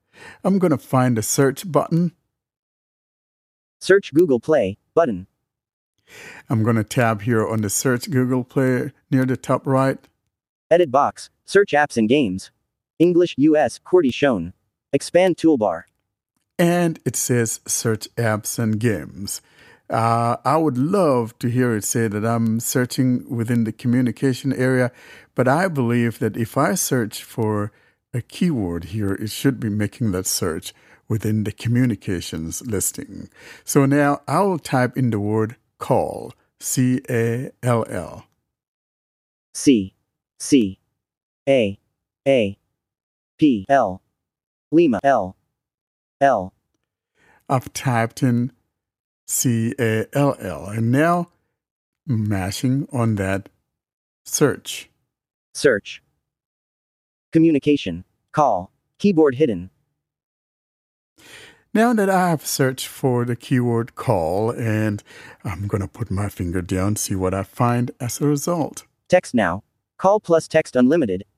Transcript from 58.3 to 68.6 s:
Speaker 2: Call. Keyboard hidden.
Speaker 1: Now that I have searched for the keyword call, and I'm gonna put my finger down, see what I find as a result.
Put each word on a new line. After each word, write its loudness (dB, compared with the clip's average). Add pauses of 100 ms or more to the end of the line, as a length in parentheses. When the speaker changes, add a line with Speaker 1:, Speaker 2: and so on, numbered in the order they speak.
Speaker 2:
Call. 0 (260)
Keyboard 4
hidden. -2 (2000)
Speaker 1:
Now 4
that 2
I 2
have -2
searched -2
for 0
the -4
keyword 0
call, 0
and -2 (400)
I'm -6
gonna -2
put -10
my -4
finger -6
down, -2
see -6
what -2
I -2
find -2
as -8
a 0
result. -4 (220)